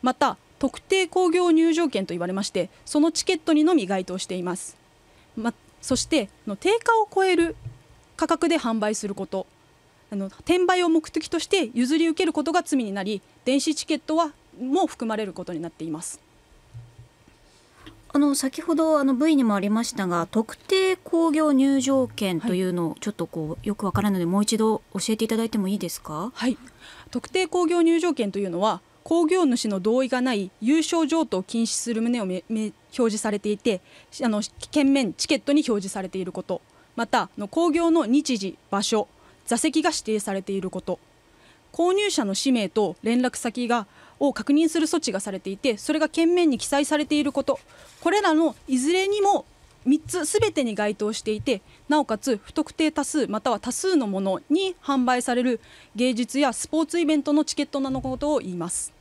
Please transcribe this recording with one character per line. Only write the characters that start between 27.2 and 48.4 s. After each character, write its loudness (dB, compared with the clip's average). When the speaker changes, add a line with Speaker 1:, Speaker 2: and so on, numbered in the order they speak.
Speaker 1:
定 -2
興 0
行 2
入 4
場 0
券 -2
と -6
い -2
う -4
の -4
は、 0
興 2
行 4
主 0
の -2
同 2
意 -4
が 0
な 0
い -4
有 4
償 2
譲 0
渡 -2
を -2
禁 -2
止 -2
す -4
る -2
旨 0
を -4
め-、 -4
め-、 -2
表 2
示 -4
さ -2
れ -2
て -2
い -2
て、 0
あ 0
の、 0
券 4
面、 2
チ -6
ケ 2
ッ 0
ト -2
に 4
表 0
示 -8
さ -8
れ -8
て -8
い -4
る -8
こ -10
と、 -6
ま -4
た、 2
あ -8
の、 -8
興 2
行 2
の 4
日 2
時、 -6
場 0
所、 -2
座 -2
席 0
が 2
指 -6
定 -2
さ -6
れ -4
て -8
い -2
る -6
こ -8
と、 -6
購 2
入 2
者 0
の -2
氏 0
名 0
と 0
連 2
絡 -2
先 -4
が、 0
を 2
確 -2
認 6
す 0
る 2
措 0
置 -2
が -4
さ -6
れ -8
て -8
い -6
て、 0
そ -4
れ 2
が 0
券 2
面 4
に 2
記 -6
載 2
さ 0
れ 0
て 0
い 2
る -2
こ -2
と、 -2
こ 0
れ 2
ら 4
の 4